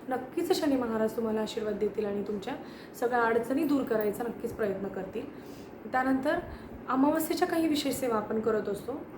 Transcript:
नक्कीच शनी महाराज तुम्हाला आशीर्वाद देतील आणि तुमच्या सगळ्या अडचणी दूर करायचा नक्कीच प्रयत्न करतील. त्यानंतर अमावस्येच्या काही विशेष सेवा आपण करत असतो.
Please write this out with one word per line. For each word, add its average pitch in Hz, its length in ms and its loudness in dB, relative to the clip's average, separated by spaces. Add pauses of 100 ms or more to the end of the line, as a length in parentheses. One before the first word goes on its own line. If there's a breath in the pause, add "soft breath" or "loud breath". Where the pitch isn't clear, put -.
नक्कीच 339 500 0
शनी 294 160 4
महाराज 220 400 2
तुम्हाला 220 260 0
आशीर्वाद 214 340 -2
देतील 208 300 0
आणि 202 180 -2
तुमच्या 208 300 -4 (460 loud breath)
सगळ्या 240 220 4
अडचणी 233 420 4
दूर 277 200 4
करायचा 214 400 0
नक्कीच 226 300 -6
प्रयत्न 196 340 -2
करतील. 202 560 -8 (480 loud breath)
त्यानंतर 262 480 2 (500 loud breath)
अमावस्येच्या 311 580 4
काही 330 200 2
विशेष 285 280 2
सेवा 240 200 0
आपण 214 240 0
करत 214 300 2
असतो. 233 320 -4 (160)